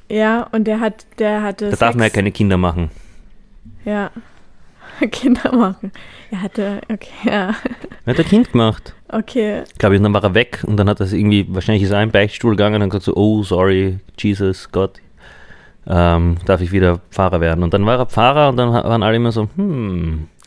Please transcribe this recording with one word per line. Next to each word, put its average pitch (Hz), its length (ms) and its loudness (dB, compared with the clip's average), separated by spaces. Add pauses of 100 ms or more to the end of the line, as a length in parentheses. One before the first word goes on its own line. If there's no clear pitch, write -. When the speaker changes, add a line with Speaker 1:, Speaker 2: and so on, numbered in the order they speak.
Speaker 1:
Ja, 220 440 0
und 220 140 -2
der 220 140 -2
hat, 214 260 -4 (120)
der 208 240 -2
hatte 208 300 -4
Speaker 2:
Da - 40 -2
darf 117 200 0
man 117 80 2
ja - 20 4
Speaker 1:
Sex. 110 100 0
Speaker 2:
keine 101 160 0
Kinder 98 260 2
machen. 85 340 0 (920)
Speaker 1:
Ja. 208 280 -4 (480)
<laughs> - 520 -8
Kinder - 420 0
machen. 196 380 0 (400)
Er 185 120 -8
hatte, 202 380 -6 (120)
okay, - 160 -10 (160)
ja. 208 300 -2 (500)
Speaker 2:
Er 123 80 0
hat 170 60 2
ein 160 60 2
Kind 226 260 4
gemacht. 110 420 0 (160)
Speaker 1:
Okay. 214 540 -4 (160)
Speaker 2:
Glaub - 120 2
ich, 101 60 6
und 101 60 4
dann 104 100 4
war 101 100 2
er 95 120 0
weg - 300 0
und 104 120 0
dann 101 100 2
hat 104 120 0
er 98 120 -2
irgendwie, 104 380 2
wahrscheinlich 101 340 0
ist 95 80 0
er 104 120 0
in 110 60 0
den - 40 0
Beichtstuhl 107 380 2
gegangen 104 240 2
und 104 80 2
hat 98 80 0
gesagt 98 140 -4
so, - 100 -2
"Oh, 107 280 2
sorry, 95 560 0 (180)
Jesus, 98 540 -2
Gott, 95 280 -2 (880)
ähm, 85 580 2
darf 90 160 2
ich 87 100 -4
wieder 90 280 2 (120)
Pfarrer 90 300 0
werden?" 82 220 0
Und 85 100 0
dann 101 120 2
war 123 140 2
er 123 60 0
Pfarrer 139 440 4
und 123 80 0
dann 120 160 2
ha-, 117 100 0
waren 113 200 0
alle 110 140 2
immer 117 140 0
so, 107 240 -2
"Hm." 92 720 -4 (200)